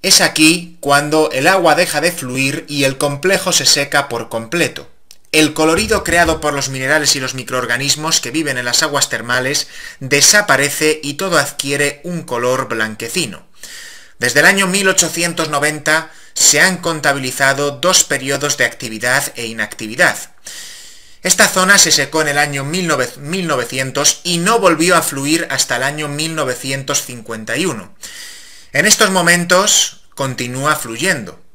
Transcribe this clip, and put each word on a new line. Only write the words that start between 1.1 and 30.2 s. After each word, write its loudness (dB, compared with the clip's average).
el 0
agua 6
deja 2
de 2
fluir -4
y 0
el 0
complejo 0
se 2
seca 2
por -6
completo. -4
El 2
colorido 0
creado 2
por -2
los -4
minerales 0
y -4
los -6
microorganismos -2
que -8
viven -2
en -6
las 0
aguas 0
termales -2
desaparece 2
y -6
todo 0
adquiere -2
un -6
color -2
blanquecino. -4
Desde 2
el 6
año 4
mil 2
ochocientos 0
noventa 0
se 4
han 4
contabilizado 0
dos 2
periodos -2
de 2
actividad -2
e -8
inactividad. -2
Esta 2
zona 4
se 4
secó 0
en 0
el 0
año -2
mil -4
nove-, -2
mil -6
novecientos -2
y -2
no 2
volvió 4
a 4
fluir -2
hasta -2
el -2
año -4
mil -4
novecientos -4
cincuenta -8
y -2
uno. -8
En 2
estos 4
momentos 2
continúa -2